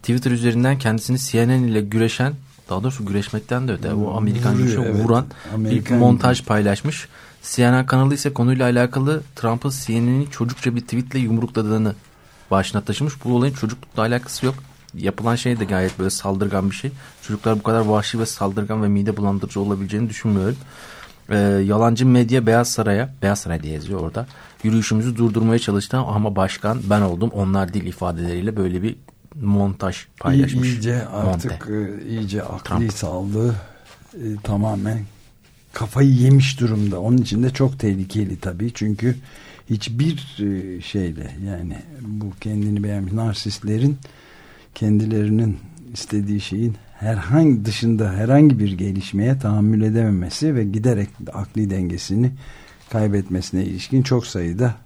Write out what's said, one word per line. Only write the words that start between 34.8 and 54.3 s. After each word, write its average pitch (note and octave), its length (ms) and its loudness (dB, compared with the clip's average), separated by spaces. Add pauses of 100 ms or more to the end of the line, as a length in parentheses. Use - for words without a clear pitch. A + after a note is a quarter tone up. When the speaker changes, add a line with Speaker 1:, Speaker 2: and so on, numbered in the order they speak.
Speaker 2:
kafayı C3 400 2
yemiş C3 460 6
durumda. G#2 400 0
Onun A#2 180 2
için A2 260 2
de C3+ 60 2
çok C3+ 300 0
tehlikeli F#2+ 600 -2
tabii. F#2+ 340 -6
Çünkü G#2+ 420 -2 (540)
hiçbir, B2 720 -4
e, F#2+ 420 -4
şeyle, E2+ 500 -6 (140)
yani F2 320 -8 (240)
bu G#2+ 300 -8 (100)
kendini G#2 420 -2
beğenmiş G2+ 300 -4
narsistlerin A2 840 -2 (800)
kendilerinin G#2+ 840 2 (360)
istediği G#2 480 -4
şeyin A2 340 -2 (240)
herhangi A2 680 2
dışında A2 480 0
herhangi B2+ 460 6
bir G#2 120 2
gelişmeye G2 680 0
tahammül G#2+ 420 2
edememesi A2 760 2
ve A#2 80 2
giderek G#2 460 0 (240)
akli G2+ 360 -4
dengesini F#2+ 600 0 (600)
kaybetmesine G2 760 0
ilişkin F#2+ 380 -2
çok C3 240 0
sayıda G2 480 -2 (100)